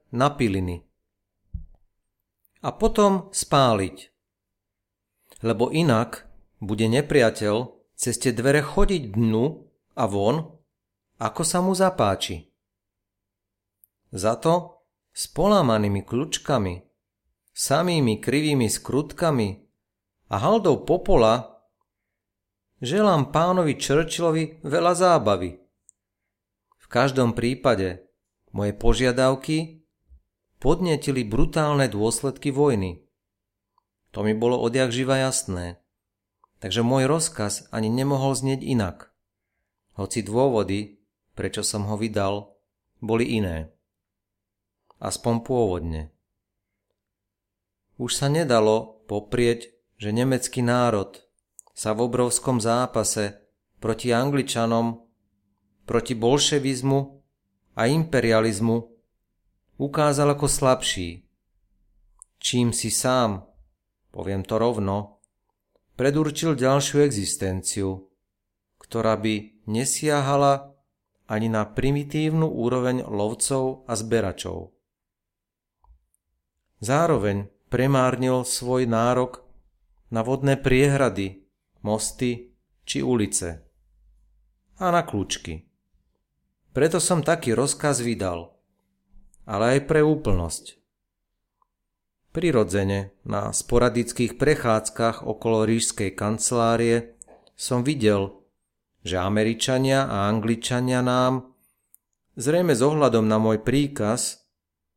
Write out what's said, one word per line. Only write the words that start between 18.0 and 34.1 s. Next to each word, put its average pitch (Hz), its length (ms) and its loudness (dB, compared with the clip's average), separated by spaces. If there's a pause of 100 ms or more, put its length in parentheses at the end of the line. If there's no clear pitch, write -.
krivými 139 480 2
skrutkami 127 960 -2 (680)
a 101 140 -2
haldou 180 400 2
popola 123 800 2 (1200)
želám 170 480 2
pánovi 170 480 2
Churchillovi 160 880 0
veľa 170 320 2
zábavy. 104 640 2 (1160)
V - 100 -20
každom 123 460 2
prípade 113 680 -2 (480)
moje 104 240 -2
požiadavky 131 1120 2 (720)
podnietili 156 640 0
brutálne 143 640 2
dôsledky 117 640 -2
vojny. 117 540 0 (1080)